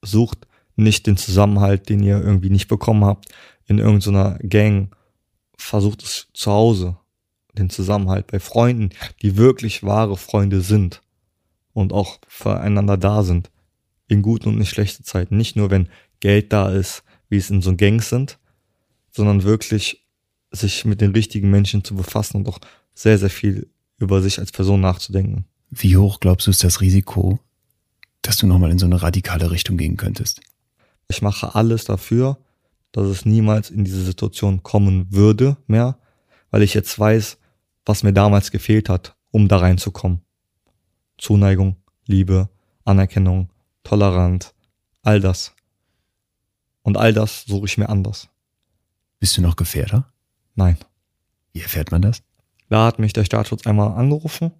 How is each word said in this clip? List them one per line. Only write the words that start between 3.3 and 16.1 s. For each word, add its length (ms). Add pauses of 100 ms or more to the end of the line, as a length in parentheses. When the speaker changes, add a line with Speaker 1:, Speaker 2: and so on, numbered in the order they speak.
Speaker 1:
in 120
irgendeiner 600
Gang. 540 (640)
Versucht 460
es 300
zu 180
Hause, 460 (600)
den 140
Zusammenhalt 580
bei 120
Freunden, 500 (320)
die 140
wirklich 480
wahre 320
Freunde 440
sind 400 (720)
und 200
auch 260 (100)
füreinander 680
da 260
sind, 280 (580)
in 140
guten 280
und 80
in 80
schlechten 380
Zeiten. 320
Nicht 200
nur, 140
wenn 180 (320)